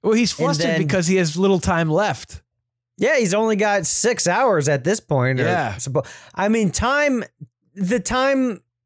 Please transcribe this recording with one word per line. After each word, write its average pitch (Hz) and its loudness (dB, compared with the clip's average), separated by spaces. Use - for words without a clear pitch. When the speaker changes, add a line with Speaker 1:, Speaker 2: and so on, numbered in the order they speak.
Speaker 1:
Well, 214 2
he's 226 2
Speaker 2:
And - -6
Speaker 1:
flustered 165 0
Speaker 2:
then 160 0
Speaker 1:
because 160 0
he 190 2
has 165 0
little 190 2
time 170 0
left. 170 -2
Speaker 2:
Yeah, 277 2
he's 196 0
only 220 2
got 202 0
six - 0
hours 185 2
at 139 0
this 202 0
point. 131 0
Or 123 0
Speaker 1:
Yeah. 147 -2
Speaker 2:
suppo-, 135 -4
I 202 0
mean, 220 2
time, 269 0
the 196 0
time, 262 -2